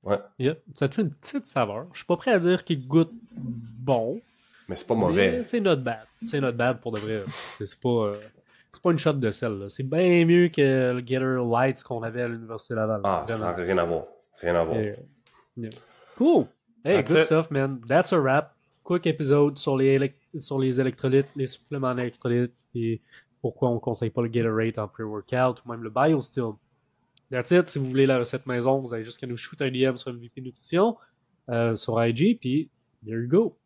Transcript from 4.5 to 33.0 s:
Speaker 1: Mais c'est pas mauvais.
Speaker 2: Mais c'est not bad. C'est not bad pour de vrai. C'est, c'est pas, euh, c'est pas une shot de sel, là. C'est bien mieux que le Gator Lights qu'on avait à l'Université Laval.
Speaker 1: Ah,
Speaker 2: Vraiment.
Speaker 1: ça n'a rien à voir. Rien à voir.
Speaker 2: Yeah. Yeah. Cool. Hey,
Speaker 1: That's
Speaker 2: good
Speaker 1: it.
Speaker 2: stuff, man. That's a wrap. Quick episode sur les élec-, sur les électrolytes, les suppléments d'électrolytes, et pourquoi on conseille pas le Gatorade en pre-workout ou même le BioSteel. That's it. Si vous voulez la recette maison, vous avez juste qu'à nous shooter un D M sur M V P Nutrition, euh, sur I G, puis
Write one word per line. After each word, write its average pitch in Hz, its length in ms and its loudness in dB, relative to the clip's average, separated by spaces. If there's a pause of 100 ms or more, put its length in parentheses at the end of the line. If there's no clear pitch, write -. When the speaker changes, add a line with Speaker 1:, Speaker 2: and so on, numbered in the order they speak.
Speaker 1:
Mais 92 80 -6
c'est - 120 -12
pas - 80 2
mauvais. 95 360 4
Speaker 2:
Mais 220 120 -2
c'est 233 180 -2
not 180 160 2
bad. 117 280 -6 (220)
C'est 147 140 -2
not 127 100 0
bad 117 300 0
pour 117 100 -8
de 107 80 -6
vrai. 107 280 -4
C'est, - 380 -12
c'est - 140 -18
pas, 127 100 0
euh, 110 240 2 (600)
c'est - 100 -20
pas 180 80 4
une 160 60 2
shot 151 160 2
de 120 180 0
sel, 107 280 -4
là. 98 100 -12
C'est 135 140 -10
bien 170 420 4
mieux 175 240 6
que 131 440 4
le 123 80 -2
Gator 127 480 -2
Lights 127 340 2
qu'on 117 200 -8
avait 117 200 -6
à 120 40 -4
l'Université 117 460 -10
Laval. 107 320 0
Speaker 1:
Ah, 90 200 0
Speaker 2:
Vraiment. 113 140 -4
Speaker 1:
ça 104 60 -4 (120)
n'a 90 60 -4
rien 92 140 2
à 85 80 4
voir. 85 180 -2 (380)
Rien 87 140 0
à 85 100 2
voir. 80 120 -2
Speaker 2:
Yeah. 107 180 -4 (600)
Yeah. 113 140 -10 (480)
Cool. 262 300 4 (360)
Hey, 185 140 2
Speaker 1:
That's 139 140 0
Speaker 2:
good 160 80 6
Speaker 1:
it. 160 60 6
Speaker 2:
stuff, 160 260 2
man. 135 360 -2
That's 156 240 2
a 180 80 4
wrap. 139 340 2 (300)
Quick 175 240 0
episode 147 500 4
sur 135 200 0
les 135 200 4
élec-, 139 180 0 (220)
sur 139 220 -6
les 131 220 0
électrolytes, 131 560 0
les 135 80 -2
suppléments 131 500 -6
d'électrolytes, 123 560 -2 (240)
et 113 240 -2 (420)
pourquoi 123 280 -2
on 120 100 0
conseille 117 300 -4
pas 120 120 -4
le 117 60 -2
Gatorade 113 520 0
en 107 100 -6
pre-workout 120 760 -4
ou 120 60 -12
même 117 120 -10
le 110 60 -8
BioSteel. 127 640 0 (800)
That's 127 200 -2
it. 175 180 4
Si 143 100 -6
vous 131 60 -2
voulez 131 200 4
la 131 140 4
recette 127 260 -4
maison, 131 340 0
vous 120 140 -8
avez 113 100 -6
juste 117 160 -14
qu'à 135 80 -10
nous 120 100 -8
shooter - 280 -8
un 127 60 -2
D 127 100 -2
M 131 160 2
sur 131 140 -10
M 120 80 -12
V 117 140 -20
P 135 80 -14
Nutrition, 175 560 0 (520)
euh, 117 260 0
sur 113 280 0
I 117 120 2
G, 208 240 2
puis 135 300 -4 (360)